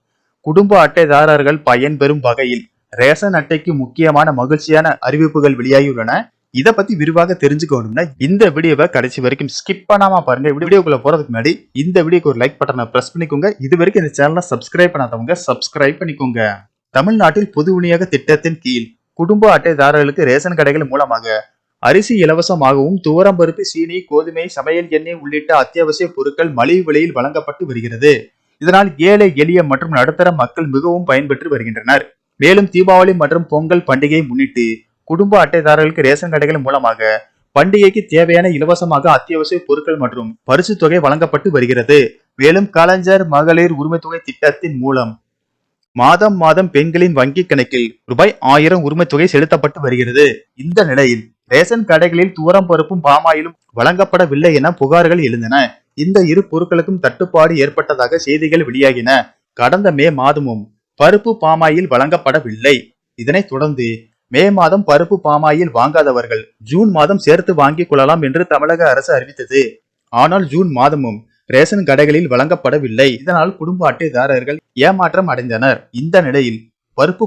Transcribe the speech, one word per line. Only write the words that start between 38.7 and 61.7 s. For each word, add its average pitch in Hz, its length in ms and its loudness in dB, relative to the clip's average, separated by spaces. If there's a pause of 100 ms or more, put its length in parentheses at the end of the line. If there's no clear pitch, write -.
அத்தியாவசிய 156 560 -2
பொருட்கள் 151 300 -2
மற்றும் 120 480 -8
பரிசு 175 320 0
தொகை 165 220 2
வழங்கப்பட்டு 160 520 0
வருகிறது. 123 720 2 (160)
மேலும், 180 340 2
கலைஞர் 185 560 2
மகளிர் 165 460 2
உரிமை 156 260 -4
தொகை 165 260 -14
திட்டத்தின் 147 540 -4
மூலம் 123 420 -4 (720)
மாதம் 175 440 2
மாதம் 165 340 2
பெண்களின் 165 420 0
வங்கி 139 320 0
கணக்கில் 123 600 -4
ரூபாய் 170 360 0
ஆயிரம் 156 420 2
உரிமை 156 240 -2
தொகை 156 200 0
செலுத்தப்பட்டு 151 540 0
வருகிறது. 127 720 0
இந்த 175 300 -2
நிலையில், 131 460 0 (160)
ரேஷன் 180 380 0
கடைகளில் 175 480 2
துவரம் 180 340 0
பருப்பும் 165 380 -2
பாமாயிலும் 156 520 0 (200)
வழங்கப்படவில்லை 165 760 2
என 147 160 0
புகார்கள் 170 520 2
எழுந்தன. 120 600 -2 (120)
இந்த 190 280 0
இரு 175 280 0
பொருட்களுக்கும் 175 480 -2
தட்டுப்பாடு 165 580 0
ஏற்பட்டதாக 139 600 -2
செய்திகள் 156 460 -2
வெளியாகின. 127 580 0 (300)
கடந்த 175 400 0
மே 147 180 2
மாதமும் 135 640 -2 (320)
பருப்பு 208 360 2
பாமாயில் 160 480 0